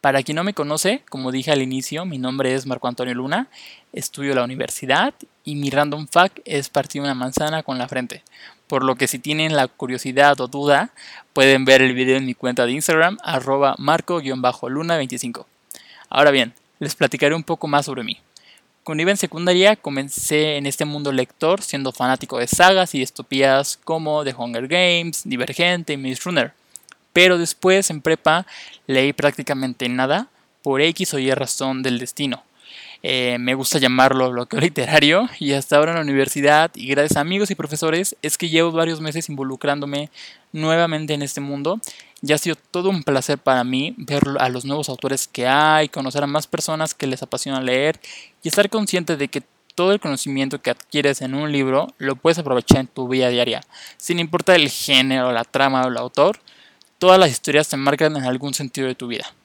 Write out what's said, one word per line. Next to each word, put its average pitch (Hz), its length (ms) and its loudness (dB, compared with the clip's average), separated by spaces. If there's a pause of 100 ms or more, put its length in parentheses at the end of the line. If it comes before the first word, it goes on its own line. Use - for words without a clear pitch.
Para 135 200 4
quien 151 140 -6
no 170 80 -2
me 202 100 -2
conoce, 156 560 -2
como 131 220 -6
dije 131 200 -2
al 139 120 2
inicio, 131 420 -6
mi 151 140 -8
nombre 131 340 -2
es 131 140 -4
Marco 127 200 -4
Antonio 123 280 -4
Luna, 147 320 -4 (440)
estudio - 400 -8
en 131 60 0
la 123 60 0
universidad 135 720 -2 (280)
y 147 120 -8
mi 143 160 -2
random 147 360 -2
fact 180 380 2
es 143 240 -4
partir 143 320 -4
una 143 140 -4
manzana 151 480 -4
con 131 160 -8
la 135 80 -6
frente. 127 360 -8 (440)
Por 135 160 0
lo 131 120 2
que 127 120 0
si 135 100 -4
tienen 156 380 -2
la 135 120 4
curiosidad 131 720 2
o 127 60 -2
duda, 143 440 2 (420)
pueden 135 320 6
ver 131 160 10
el 131 120 4
video 131 240 2
en 135 80 -2
mi 123 100 -4
cuenta 123 320 0
de 123 60 -2
Instagram, 165 500 2
arroba 135 560 0
marco 160 400 0
guion 131 240 -6
bajo 123 260 -2
luna 165 280 -2
veinticinco. 127 500 -8 (600)
Ahora 147 200 6
bien, 127 240 2 (260)
les 147 140 -8
platicaré 147 400 2
un 160 100 -4
poco 165 240 -6
más 143 180 2
sobre 127 180 -8
mí. 104 160 -10 (640)
Cuando 156 180 -6
iba 180 100 2
en 202 60 0
secundaria, 180 580 2
comencé 147 840 -2
en 139 100 -4
este 139 180 -4
mundo 147 260 -4
lector, 160 520 0
siendo 135 280 -4
fanático 131 460 -2
de 120 80 -2
sagas 180 480 4
y 143 60 -2
distopías 135 840 0
como 151 400 -2
The 131 140 -6
Hunger 120 300 -8
Games, 170 580 0
Divergente 160 680 -2
y 139 40 -6
Maze 131 260 -6
Runner. 151 300 -2 (600)
Pero 180 240 6
después, 185 540 2
en 151 100 -8
prepa, 160 440 2 (420)
leí 135 260 2
prácticamente 135 720 -2
nada 135 400 -2 (340)
por 135 200 0
X 165 320 0
o 143 60 -4
Y 131 140 0
razón 131 480 -4
del 127 160 0
destino. 127 460 -8 (640)
Eh, 123 320 0
me 123 140 0
gusta 135 260 0
llamarlo 127 520 4
bloqueo 123 280 -4
<laughs> - 20 2
literario, 151 680 4 (100)
y 143 140 -2
hasta 139 240 2
ahora 156 140 4
en 170 60 -2
la 160 60 -2
universidad, 143 720 2
y 117 120 -14
gracias 143 280 2
a 143 60 0
amigos 196 300 -2
y 190 40 -4
profesores, 156 680 -4
es - 160 -4
que 175 120 -4
llevo 165 240 2
varios 165 260 -2
meses 156 300 -8
involucrándome 143 800 -4 (420)
nuevamente 156 600 0
en 147 80 -4
este 143 180 -8
mundo. 143 400 -4 (420)
Ya 147 140 2
ha - 20 0
sido 160 200 -4 (140)
todo 180 180 0
un 175 140 -2
placer 139 340 0
para 131 260 2
mí 131 320 -4
ver 143 280 -2 (160)
a 131 100 2
los 127 160 -8
nuevos 143 240 -4
autores 131 380 -6
que 123 200 -4
hay, 156 400 2
conocer 139 360 -6
a 143 40 -4
más 147 200 -4
personas 156 460 -6
que - 140 -6
les 131 160 -6
apasiona 131 380 -6
leer, 131 360 0 (460)
y 165 60 -6
estar 202 200 4
consciente 180 460 -2
de 139 140 -4
que 135 120 -6 (320)
todo 185 200 2
el 208 80 0
conocimiento 139 600 -4
que 123 100 -2
adquieres 139 500 -2
en 131 120 -6
un 151 180 -4
libro 135 360 0 (100)
lo 135 200 -4
puedes 165 220 2
aprovechar 135 400 2
en 127 80 -6
tu 127 200 -8
vida 127 220 2
diaria, 120 320 0 (340)
sin 175 240 -4
importar 170 380 2
el 147 120 4
género, 131 600 2
la 117 140 -2
trama 135 400 2
o - 20 -2
el 123 100 -4
autor. 139 440 0 (560)
Todas 185 220 8
las 180 100 8
historias 147 380 0
te - 80 -6
marcan 147 400 2
en 135 80 -4
algún 127 300 -4
sentido 135 340 -6
de 127 80 -4
tu 123 120 -10
vida. 113 180 -8 (200)